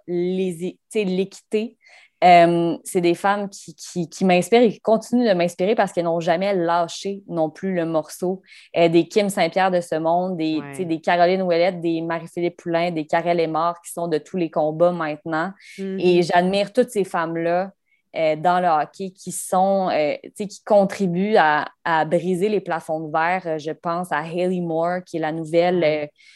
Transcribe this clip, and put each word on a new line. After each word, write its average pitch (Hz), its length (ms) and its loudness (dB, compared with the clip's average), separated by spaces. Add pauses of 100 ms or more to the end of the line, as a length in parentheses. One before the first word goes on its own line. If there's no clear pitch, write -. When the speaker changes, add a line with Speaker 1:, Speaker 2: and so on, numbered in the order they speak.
Speaker 1:
les, 180 500 -2
tu 175 200 -8 (100)
sais, 214 160 -2
l'équité. 196 720 -4 (480)
Euh, 170 600 6
c'est 185 180 -2
des 170 120 4
femmes 202 360 -2
qui, - 240 -20
qui, - 340 -8
qui - 160 -4
m'inspirent 185 380 4
et 220 80 6
qui 156 100 -8
continuent 226 480 0
de 196 60 4
m'inspirer 180 400 0
parce 208 180 0
qu'elles 170 120 -2
n'ont 170 160 0
jamais 180 340 0
lâché 175 760 -2
non 160 220 -2
plus 190 240 -6
le 170 100 0
morceau. 165 560 -4 (360)
Euh, 170 120 4
des 165 180 4
Kim 202 220 0
Saint-Pierre 185 420 0
de 180 120 0
ce 170 120 -6
monde, 175 420 0
des, 160 220 -2
Speaker 2:
Ouais. 143 120 -8
Speaker 1:
tu 139 80 -12
sais, 185 80 -6
des 160 140 -4
Caroline 180 420 2
Ouellette, 175 380 0
des 165 200 -2
Marie-Philippe 165 560 -6
Poulain, 170 340 -2
des 156 160 -6
Karel 170 340 0
Emard 165 420 -2
qui - 100 -16
sont 170 160 -6
de 156 100 0
tous 170 200 -8
les 160 120 -2
combats 160 420 2
maintenant. 160 600 -4 (260)
Speaker 2:
Mm-hmm. 190 220 -6
Speaker 1:
Et 175 220 4
j'admire 185 500 0
toutes 247 180 0
ces 196 140 -2
femmes-là, 170 680 -2 (440)
euh, 156 200 0
dans 175 240 0
le 180 80 0
hockey 160 420 -2
qui 185 220 -14
sont, 190 600 0
euh, 147 300 0
tu - 140 -18
sais, 214 100 -6
qui - 160 -18
contribuent 196 760 2
à, 156 300 4 (180)
à 160 200 2
briser 175 440 0
les 208 120 0
plafonds 160 400 -6
de 156 100 -10
verre. 170 340 0
Euh, 160 140 -4
je 156 140 -8
pense 175 400 -6
à 147 120 -2
Hayley 180 360 -2
Moore, 170 440 -2
qui - 120 -12
est 160 40 -4
la 156 120 -2
nouvelle, 170 480 0
Speaker 2:
Ouais. 151 240 0
Speaker 1:
euh, - 20 -8 (300)